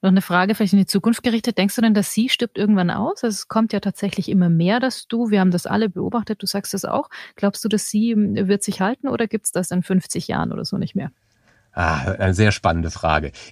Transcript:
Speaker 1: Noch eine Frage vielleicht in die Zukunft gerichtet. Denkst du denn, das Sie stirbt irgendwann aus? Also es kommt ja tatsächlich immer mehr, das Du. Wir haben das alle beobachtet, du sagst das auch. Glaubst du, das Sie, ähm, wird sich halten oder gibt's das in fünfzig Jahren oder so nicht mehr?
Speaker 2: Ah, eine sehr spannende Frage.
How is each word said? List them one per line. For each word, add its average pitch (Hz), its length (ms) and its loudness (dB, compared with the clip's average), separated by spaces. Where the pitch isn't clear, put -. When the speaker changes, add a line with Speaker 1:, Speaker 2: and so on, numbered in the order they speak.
Speaker 1:
Noch 190 80 4
eine 190 120 4
Frage 185 320 2
vielleicht 196 180 0
in 202 60 6
die 190 80 4
Zukunft 220 380 0
gerichtet. 226 340 0
Denkst 190 160 0
du 233 80 0
denn, 226 100 4
das 202 200 0
Sie 233 160 0
stirbt - 280 -4
irgendwann 196 340 2
aus? 277 340 -4
Also 220 100 0
es - 140 -12
kommt 226 240 0
ja 202 80 0
tatsächlich - 480 -4
immer 180 200 4
mehr, 170 300 2
das 247 300 -4
Du. 233 220 -2
Wir 208 100 4
haben 190 100 4
das 175 160 -2
alle 214 220 0
beobachtet, 196 520 -4
du 196 60 -8
sagst - 280 -6
das 196 100 -6
auch. - 260 -4
Glaubst - 300 -2
du, 226 40 0
das 208 200 0
Sie, 220 240 0
ähm, 208 240 2
wird 196 160 2
sich - 180 -6
halten 233 280 -2
oder 233 180 0
gibt's - 240 -4
das 180 220 -4
in 180 100 0
fünfzig - 460 -2
Jahren - 240 -2
oder - 120 -6
so - 140 -6
nicht - 160 -6
mehr? - 160 -4
Speaker 2:
Ah, 80 300 0
eine 95 320 0
sehr 104 180 4
spannende 82 400 0
Frage. 78 400 -2